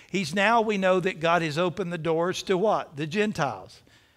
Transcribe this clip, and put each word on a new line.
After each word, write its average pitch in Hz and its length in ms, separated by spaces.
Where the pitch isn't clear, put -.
he's 175 240
now, 220 260
we 214 160
know 185 240
that 185 200
God 165 200
has 151 160
opened 175 360
the 175 60
doors 165 440
to 190 160
what? 175 380
The 151 100
Gentiles. 151 760